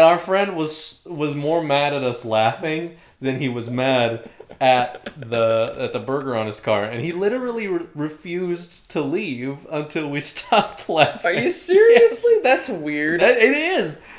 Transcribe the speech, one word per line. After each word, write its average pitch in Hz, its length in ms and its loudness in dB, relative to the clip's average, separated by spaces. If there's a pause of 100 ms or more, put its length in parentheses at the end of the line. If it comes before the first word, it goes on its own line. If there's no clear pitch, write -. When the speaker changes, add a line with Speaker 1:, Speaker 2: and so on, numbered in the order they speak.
Speaker 1:
our 170 140 8
friend 190 360 0
was, - 500 -6
was 151 300 -4
more 151 260 0
mad 143 320 0
at 139 100 -2
us 123 200 -4
laughing 156 720 0 (240)
than 131 220 -4
he 135 80 -2
was 120 200 -6
mad 123 600 0 (300)
at 127 440 2 (160)
the, 113 600 0
at 123 120 -4
the 123 80 -6
burger 135 360 -4
on 110 100 -2
his 107 140 -8
car, 104 240 0
and 117 200 -6
he 165 80 -4
literally 226 560 -4
re-, 170 280 -4
refused 170 960 -8
to 165 100 -4
leave 139 720 -6
until 151 360 -6
we 143 120 -6
<laughs> - 160 -6
stopped - 520 -2
laughing. 156 380 2
Speaker 2:
Are 175 80 2
you 233 160 0
seriously? 466 840 4
Speaker 1:
Yes. 403 80 0
Speaker 2:
That's 254 260 2
weird. 156 520 -2
Speaker 1:
That, 240 180 4
it 269 180 4
is. 302 460 -4 (160)